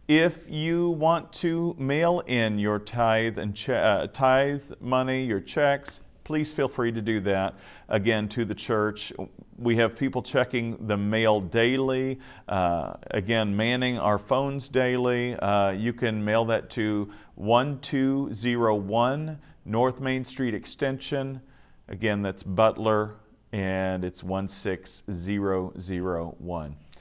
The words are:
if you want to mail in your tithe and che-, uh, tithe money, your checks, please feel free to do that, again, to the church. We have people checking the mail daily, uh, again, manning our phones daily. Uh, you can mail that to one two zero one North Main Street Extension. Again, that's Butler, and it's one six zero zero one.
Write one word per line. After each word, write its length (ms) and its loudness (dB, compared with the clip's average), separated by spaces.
if 420 4
you 400 0
want 440 0
to 440 -2
mail 420 2
in 380 0
your 200 2
tithe 600 0
and 160 -4
che-, 240 -2
uh, 300 4
tithe 600 2
money, 440 0
your 160 0
checks, 640 0
please 280 -2
feel 160 0
free 240 0
to 80 -4
do 200 0
that, 340 0
again, 400 2
to 160 -2
the 100 -4
church. 560 -2
We 200 2
have 200 2
people 260 -2
checking 640 -2
the 120 0
mail 420 4
daily, 800 0
uh, 480 0
again, 460 0
manning 420 2
our 200 2
phones 500 -2
daily. 640 2
Uh, 360 2
you 240 -2
can 280 -2
mail 220 4
that 260 0
to 400 -2
one 460 2
two 520 0
zero 420 2
one 640 0
North 360 0
Main 240 -2
Street 300 -2
Extension. 840 -4
Again, 340 0
that's 200 -4
Butler, 720 2
and 520 -2
it's 180 -8
one 260 -4
six 640 -6
zero 680 -2
zero 600 -4
one. 380 -8